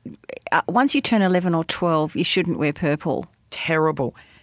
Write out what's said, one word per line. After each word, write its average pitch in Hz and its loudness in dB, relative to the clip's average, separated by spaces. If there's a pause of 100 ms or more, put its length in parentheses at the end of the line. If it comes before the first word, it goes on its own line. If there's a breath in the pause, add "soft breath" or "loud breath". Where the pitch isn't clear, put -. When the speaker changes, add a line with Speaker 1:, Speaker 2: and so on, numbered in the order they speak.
(540)
Speaker 1:
uh, 160 4
once 247 2
you 277 2
turn 220 2
eleven 180 2
or 160 0
twelve, 160 0
you 170 0
shouldn't 175 0
wear 147 0
purple. 147 -2 (240)
Speaker 2:
Terrible. 156 -2 (280 soft breath)